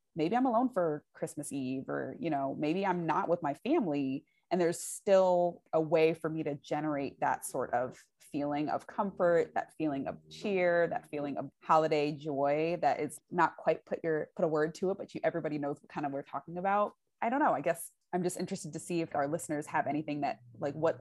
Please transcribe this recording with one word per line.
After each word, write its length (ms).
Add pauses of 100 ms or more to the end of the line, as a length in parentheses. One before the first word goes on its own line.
(160)
maybe 200
I'm 100
alone 240
for 340 (100)
Christmas 380
Eve, 380
or, 300
you 100
know, 300
maybe 260
I'm 200
not 220
with 140
my 140
family, 680 (260)
and 100
there's 180
still 840 (100)
a 80
way 320
for 160
me 140
to 120
generate 680
that 240
sort 280
of 240 (340)
feeling 380
of 180
comfort, 680
that 220
feeling 300
of 100 (120)
cheer, 580
that 220
feeling 280
of 120 (140)
holiday 500
joy 680
that 180
is 200 (100)
not 280
quite 280
put 180
your, 320
put 100
a 20
word 260
to 160
it, 80
but 160
you, 100
everybody 340
knows 240
what 80
kind 160
of 80
we're 80
talking 360
about. 360 (280)
I 80
don't 100
know. 140
I 80
guess 300 (220)
I'm 100
just 160
interested 340
to 60
see 220
if 140
our 120
listeners 400
have 180
anything 360
that, 180 (200)
like, 160
what 260